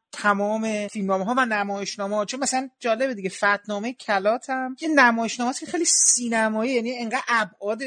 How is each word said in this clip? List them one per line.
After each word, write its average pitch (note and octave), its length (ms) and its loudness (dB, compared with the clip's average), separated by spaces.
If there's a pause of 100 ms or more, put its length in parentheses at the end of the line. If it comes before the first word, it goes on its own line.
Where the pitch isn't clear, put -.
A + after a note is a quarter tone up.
(140)
تمام G#3 480 0 (300)
فیلمنامه‌ها G3 460 0
و C4 80 4
نمایشنامه‌ها، G3+ 800 -2
چون B3+ 140 -8
مثلاً C4 300 -2 (100)
جالبه B3 340 0
دیگه، F#3+ 160 -4
فتنامهٔ G3+ 600 0
کلات G#3+ 580 0
هم C4 320 -4
یه D#4 140 -2
نمایشنامه A#3+ 540 4
است C#4 100 -6
که D#4+ 60 -10
خیلی E4+ 200 -2
سینمایی، A3+ 840 2
یعنی A#3+ 200 0 (100)
انقدر A#3 160 -4 (120)
ابعاد G#3+ 580 0